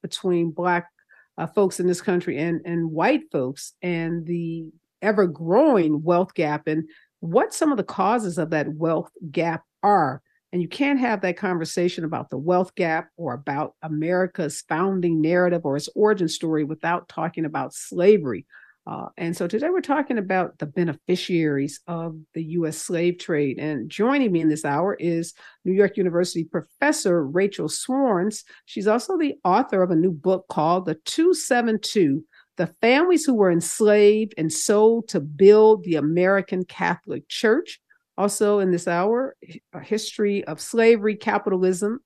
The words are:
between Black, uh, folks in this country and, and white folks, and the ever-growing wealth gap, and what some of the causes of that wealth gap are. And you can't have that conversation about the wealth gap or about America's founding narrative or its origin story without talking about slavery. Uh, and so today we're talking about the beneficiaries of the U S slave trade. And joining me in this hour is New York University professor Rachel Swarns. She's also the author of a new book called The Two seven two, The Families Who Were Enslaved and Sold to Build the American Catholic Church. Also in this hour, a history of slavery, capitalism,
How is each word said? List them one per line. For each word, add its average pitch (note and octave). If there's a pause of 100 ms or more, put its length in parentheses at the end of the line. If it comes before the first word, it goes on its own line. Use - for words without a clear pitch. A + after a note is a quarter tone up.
between E3+
Black, F3 (480)
uh, E3
folks G3
in F3
this F3
country F3
and, E3
and E3+
white G3+ (100)
folks, C3+
and E3
the E3 (360)
ever-growing F3+
wealth F3
gap, D3
and D#3 (380)
what A3+
some D#4
of B3+
the G3+
causes G3
of D#3+
that D3+
wealth D#3 (220)
gap E3 (180)
are. E3 (300)
And F3+
you E3
can't C#4
have A#3
that F#3
conversation F3
about D3+
the C3
wealth F3+
gap E3
or D#3
about C#3+
America's E3+
founding F3
narrative F3
or C#3+
its -
origin G#3
story D#3+
without E3
talking E3
about D3
slavery. F3 (400)
Uh, -
and E3+
so F3
today A#3
we're F#4
talking C#4+
about F#3
the -
beneficiaries D#3
of E3 (160)
the E3
U D#3+
S D#3+
slave F3
trade. D3
And D3
joining A#3+
me E3
in D#3+
this D3+
hour D#3
is E3+ (300)
New F#3
York G3+
University F3
professor F3+
Rachel E3+
Swarns. G#3+ (220)
She's G3
also B3+
the D4 (100)
author F#3+
of F#3
a F3
new F3
book F3+
called F3
The D#3 (100)
Two E4+
seven A#3+
two, D#3 (320)
The E3+
Families D#4
Who C4
Were G3
Enslaved G#3
and D#3+
Sold A3
to F3+
Build G3
the E3
American F#3
Catholic F3
Church. - (380)
Also G#3
in F#3
this E3+
hour, G#3+ (340)
a -
history G#3
of D3+
slavery, A3+
capitalism, G3+